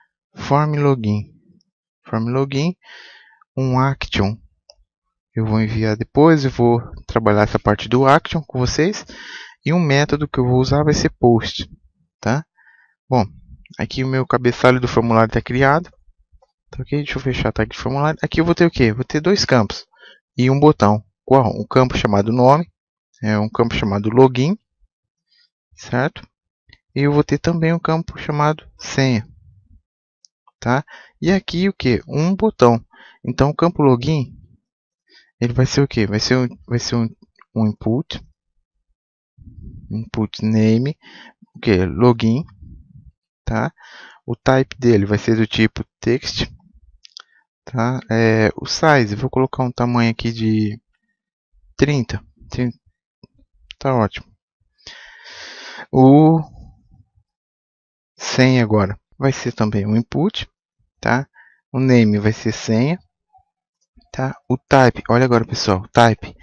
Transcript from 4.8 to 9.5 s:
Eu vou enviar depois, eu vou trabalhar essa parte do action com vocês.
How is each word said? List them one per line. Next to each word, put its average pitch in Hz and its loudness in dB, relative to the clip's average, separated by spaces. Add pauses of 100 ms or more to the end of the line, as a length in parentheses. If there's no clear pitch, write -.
Eu 113 -2
vou 110 0
enviar 110 -2
depois, 147 2
eu 127 -2
vou 120 2 (240)
trabalhar 107 0
essa - 0
parte 107 -2
do 127 2
action 156 2
com 127 -6
vocês. 151 -2 (640)